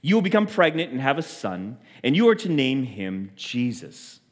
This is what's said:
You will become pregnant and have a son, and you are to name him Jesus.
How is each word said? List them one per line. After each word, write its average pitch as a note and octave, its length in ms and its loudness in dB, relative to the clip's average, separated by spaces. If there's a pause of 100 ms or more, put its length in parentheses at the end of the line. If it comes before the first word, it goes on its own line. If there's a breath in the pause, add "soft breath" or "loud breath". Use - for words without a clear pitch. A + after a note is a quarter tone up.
You F3+ 120 4
will G#3+ 80 4
become G#3 240 2
pregnant E3 440 2
and B2+ 80 -4
have C#3 200 2
a - 20 -4
son, G2+ 560 -8 (260 loud breath)
and C3+ 120 2
you A#3 140 6
are A3 60 6
to A3 140 -6
name C3+ 360 0
him F#2+ 500 -8
Jesus. - 840 -6 (120)